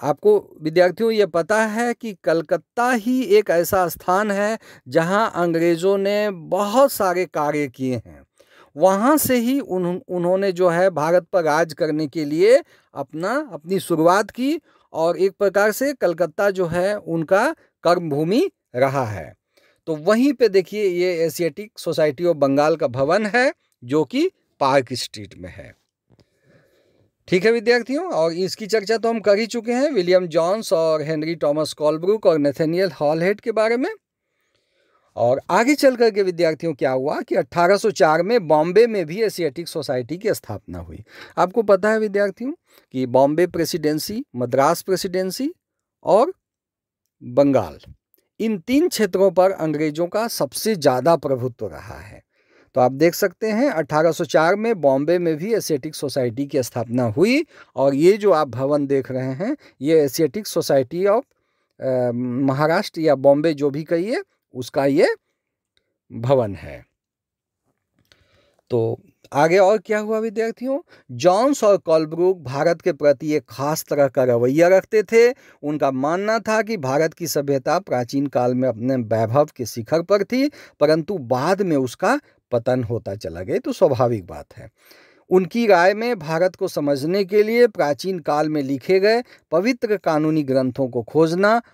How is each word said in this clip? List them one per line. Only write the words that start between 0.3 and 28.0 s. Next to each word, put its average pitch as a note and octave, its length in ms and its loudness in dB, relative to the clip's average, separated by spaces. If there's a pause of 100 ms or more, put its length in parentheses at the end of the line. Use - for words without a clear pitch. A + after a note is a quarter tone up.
विद्यार्थियों F3 500 0
ये G#3 140 2
पता F3 400 0
है A#3 280 -2
कि A3 300 -10
कलकत्ता E3+ 680 -2
ही B3 320 0
एक G3+ 260 4
ऐसा F3 380 2
स्थान G3 440 -2
है G#3 260 -2 (300)
जहां E3+ 420 0
अंग्रेज़ों E3+ 680 0
ने G#3 320 0
बहुत G3+ 600 0
सारे F#3 340 0
कार्य D3 420 -2
किए B2+ 280 -4
हैं। E2 280 -14 (540)
वहाँ G3 400 4
से B3+ 200 0
ही B3 220 0
उन्हों-, F3+ 480 -4
उन्होंने F3+ 440 0
जो F3+ 180 2
है F3 200 2
भारत E3 340 0
पर F3 200 -2
राज D#3 300 0
करने D#3 340 -2
के D3+ 180 -6
लिए G3 380 4 (300)
अपना, G3 600 -8
अपनी E3 260 -6
शुरुआत F3 520 2
की C#4+ 300 -4 (320)
और E3 240 0
एक F#3+ 140 2
प्रकार G3+ 400 0
से C#4 220 -2
कलकत्ता F3 580 -2
जो F#3 140 -2
है F3+ 320 -2
उनका F#3+ 580 0 (280)
कर्मभूमि F3 680 0 (240)
रहा C3 300 0
है। F2+ 280 -10 (520)
तो D#3+ 100 -6
वहीं A3 380 2
पे A#3 160 2
देखिए G3 360 0
ये F3+ 280 0 (120)
एशियाटिक E3+ 540 -6
सोसाइटी D#3 440 -2
of E3+ 120 2
बंगाल C#3+ 400 2
का D3+ 120 -4
भवन C#3 380 0
है B3 280 0 (300)
जो C#3 200 0
कि D#4 280 -2 (280)
पार्क C3+ 340 2
स्ट्रीट G#2+ 440 -12
में F2 120 -16
है। E2 260 -20 (1500)
ठीक F3+ 180 0
है A3+ 60 6
विद्यार्थियों, A#3+ 600 -2